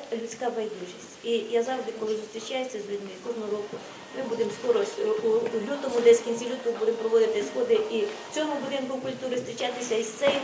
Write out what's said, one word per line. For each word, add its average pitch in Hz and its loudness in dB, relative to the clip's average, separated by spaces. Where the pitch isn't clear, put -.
людська 233 -4
байдужість. 202 -6
І 233 -2
я 233 2
завжди, 240 -4
коли 220 0
зустрічаюся 240 -6
з 196 -6
людьми 196 -6
кожного 220 -4
року, 208 -4
ми 262 -4
будемо 220 0
скоро, 233 4
ось, - -2
у, 226 4
у 220 2
лютому, 254 0
десь 233 12
в - -6
кінці 233 -2
лютого 233 -2
будемо 226 2
проводити 220 4
сходи 226 4
і 220 0
в - -4
цьому 302 0
будинку 262 -4
культури, 254 -4
зустрічатися 240 -2
із 220 0
цією 277 2